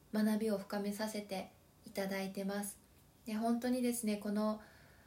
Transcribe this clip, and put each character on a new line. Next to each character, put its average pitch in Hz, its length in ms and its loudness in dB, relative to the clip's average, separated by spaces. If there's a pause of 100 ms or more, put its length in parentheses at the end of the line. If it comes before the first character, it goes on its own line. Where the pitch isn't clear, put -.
(120)
学 214 260 4
び 220 120 2
を 196 80 2
深 202 220 -4
め 202 120 0
さ 214 160 -2
せ 214 120 -4
て 190 300 -6 (360)
い - 40 -16
た 196 160 -2
だ 196 160 0
い 190 80 -2
て 196 140 -4
ま 202 200 0
す。 - 140 -8 (480)
で、 214 80 -2
本 233 260 2
当 247 80 0
に 247 140 2
で 240 100 4
す 233 120 -2
ね、 208 120 2
こ 208 140 -4
の、 214 300 2 (460)